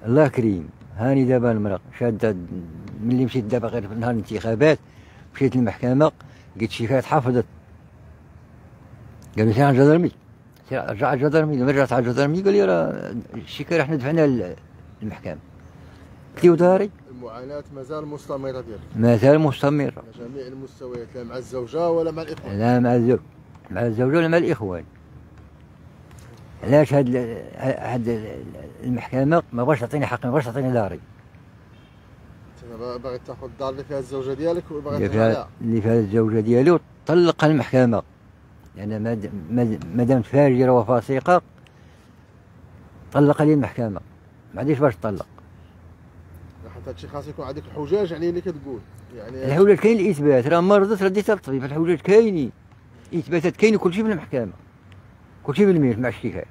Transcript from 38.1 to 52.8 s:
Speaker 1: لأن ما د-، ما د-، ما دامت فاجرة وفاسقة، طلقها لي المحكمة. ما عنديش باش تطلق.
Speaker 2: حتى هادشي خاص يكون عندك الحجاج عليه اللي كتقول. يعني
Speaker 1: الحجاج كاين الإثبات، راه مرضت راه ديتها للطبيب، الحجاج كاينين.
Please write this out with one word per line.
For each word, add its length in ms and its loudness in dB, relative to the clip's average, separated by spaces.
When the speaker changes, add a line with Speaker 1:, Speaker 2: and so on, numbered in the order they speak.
Speaker 1:
لأن 260 -8
ما 120 -4
د-، 160 -10
ما 140 0
د-، 200 -4
ما 100 2
دامت 220 2
فاجرة 460 4
وفاسقة، 720 2
طلقها 320 4
لي 100 4
المحكمة. 460 -4
ما 60 -10
عنديش 180 -2
باش 180 2
تطلق. 300 -8
Speaker 2:
حتى 160 -16
هادشي 180 -16
خاص 200 -12
يكون 180 -12
عندك 180 -10
الحجاج 480 -4
عليه 180 -4
اللي 100 -4
كتقول. 400 -10
يعني 280 -12
Speaker 1:
الحجاج 340 6
كاين 220 4
الإثبات، 460 4
راه 140 4
مرضت 420 4
راه 60 2
ديتها 260 0
للطبيب، 300 -6
الحجاج 340 -2
كاينين. 540 4